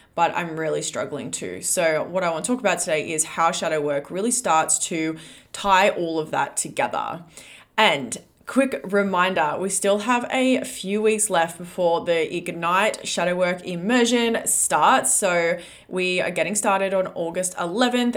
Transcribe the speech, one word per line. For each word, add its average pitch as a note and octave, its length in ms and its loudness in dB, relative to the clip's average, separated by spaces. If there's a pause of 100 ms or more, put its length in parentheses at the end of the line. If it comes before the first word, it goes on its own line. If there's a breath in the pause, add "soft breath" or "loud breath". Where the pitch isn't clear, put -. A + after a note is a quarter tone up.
(140 loud breath)
but E3+ 220 2
I'm E3 200 -4
really D#3 240 -2
struggling - 520 -6
to." F2+ 280 -10
So D#3+ 480 0
what F#3 140 -2
I E3+ 80 0
want E3 140 -4
to B3 80 -2
talk B3+ 80 -2
about F3+ 180 0
today D#3 320 -2
is D#3 140 -2
how E3+ 260 2
shadow D#3+ 300 -2
work D3 320 -2
really G3+ 180 -2
starts D#3+ 560 2
to D#3+ 300 -2 (360 loud breath)
tie G3 360 4
all E3 320 -2
of D#3 100 -6
that C#3 260 -2
together. B2 680 -4 (520 loud breath)
And E3 420 2 (280)
quick C4 380 0
reminder, F#3 760 0
we F#3+ 120 -4
still G3+ 300 2
have A#3+ 300 0
a C4 340 2
few G3+ 360 -4
weeks G#3+ 300 2
left E3+ 260 2
before F3 480 0
the E3+ 320 0
Ignite F3 720 0
Shadow F3+ 260 0
Work F3+ 300 0
Immersion A#3 800 2
starts. - 680 4
So E3+ 420 2 (320 loud breath)
we F3+ 320 0
are - 100 -2
getting E3+ 240 -2
started G3 380 0
on F#3 220 2
August F3+ 440 -4
eleventh A#3+ 580 0